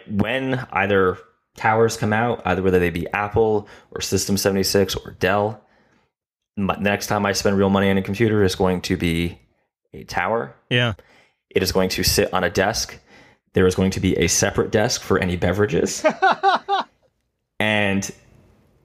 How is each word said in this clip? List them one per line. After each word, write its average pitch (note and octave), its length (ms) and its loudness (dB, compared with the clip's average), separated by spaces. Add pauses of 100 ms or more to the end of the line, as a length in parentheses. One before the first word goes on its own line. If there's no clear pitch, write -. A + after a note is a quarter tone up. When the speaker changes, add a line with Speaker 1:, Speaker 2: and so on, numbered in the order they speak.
(120)
Speaker 1:
When B2+ 600 -2
either F#2+ 480 2 (380)
towers A2+ 400 2
come G#2+ 160 -2
out, A#2 320 0
either F#2 160 0
whether F#2 160 4
they F2 140 2
be E2 220 -4
Apple G#2 540 0 (220)
or - 100 -12
System G2 380 -2
seventy-six G2 580 2
or - 240 -12
Dell, G#2 400 0 (960)
my, F2+ 240 -2
next G2+ 280 0
time G#2 180 0
I G2+ 60 2
spend G2 260 0
real G2 140 4
money G2 180 4
on G2 80 2
a F#2+ 60 0
computer G#2 400 0
is F#2 100 2
going F#2 280 0
to F#2+ 140 -4
be E2+ 440 -2 (520)
a - 120 -18
tower. A2+ 520 -4 (140)
Speaker 2:
Yeah. B2 240 0 (560)
Speaker 1:
It F#2+ 140 0
is F#2 80 0
going F#2+ 180 2
to F#2 140 -4
sit - 280 0
on F2+ 120 0
a F2 80 0
desk. - 480 -2 (540)
There F#2+ 120 4
is F#2 80 4
going F#2+ 180 0
to - 80 -6
be F#2 180 2
a F2 100 2
separate A2 440 0
desk A2 300 0
for - 160 0
any F2+ 180 -2
beverages. G2+ 720 0
Speaker 2:
<laughs> - 60 0 (1400)
Speaker 1:
And, G#2 500 0 (760)